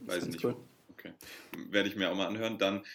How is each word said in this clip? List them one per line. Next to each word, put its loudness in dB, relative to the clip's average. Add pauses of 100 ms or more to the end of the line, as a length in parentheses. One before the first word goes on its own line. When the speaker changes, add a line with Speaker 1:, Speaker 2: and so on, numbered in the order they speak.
Speaker 1:
Ist -12
Speaker 2:
weiß 0
Speaker 1:
ganz -2
Speaker 2:
nicht, -2
Speaker 1:
cool. 2 (320)
Speaker 2:
wo, -20
okay. -16 (560)
Werde 4
ich -6
mir 2
auch 2
mal 2
anhören. -2
Dann, 2 (120)